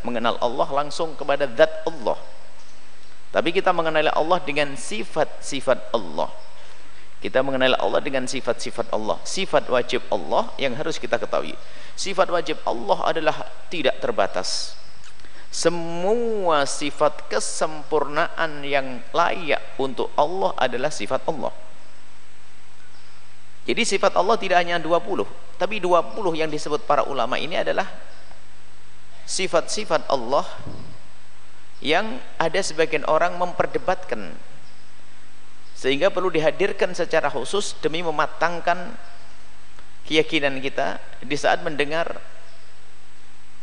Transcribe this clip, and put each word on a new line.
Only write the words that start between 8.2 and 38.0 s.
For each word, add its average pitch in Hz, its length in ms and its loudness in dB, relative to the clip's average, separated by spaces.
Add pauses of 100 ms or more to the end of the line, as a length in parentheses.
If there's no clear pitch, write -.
sifat-sifat 120 720 -2
Allah, 104 320 0
sifat 160 400 2
wajib 123 400 2
Allah 107 480 2
yang 131 160 0
harus 151 240 -2
kita 117 240 0
ketahui. 78 320 0 (480)
Sifat 185 320 2
wajib 165 320 0
Allah 190 400 0
adalah 156 320 2 (320)
tidak 147 320 0
terbatas. 101 800 0 (720)
Semua 175 1120 2
sifat 147 640 2
kesempurnaan 151 1400 0
yang 135 480 0
layak 160 480 2 (160)
untuk 120 400 0
Allah 175 400 2
adalah 127 380 0
sifat - 340 -2
Allah. 131 240 -2 (2250)
Jadi 165 160 2
sifat 202 320 2
Allah 196 240 4
tidak 180 240 4
hanya 175 160 0
dua 165 240 2
puluh, 151 240 0 (320)
tapi 196 240 0
dua 175 180 6
puluh 175 320 0
yang 160 140 0
disebut 147 400 -2
para 143 160 4
ulama 127 320 0
ini - 240 0
adalah 165 260 0 (1400)
sifat-sifat 170 800 0
Allah 135 380 2 (1400)
yang 202 340 2 (240)
ada 165 200 2
sebagian 160 440 0
orang 175 320 2
memperdebatkan, 156 960 0 (1400)
sehingga 139 320 2
perlu 185 240 0
dihadirkan 175 640 2
secara 160 320 2
khusus 139 480 -2
demi 160 240 0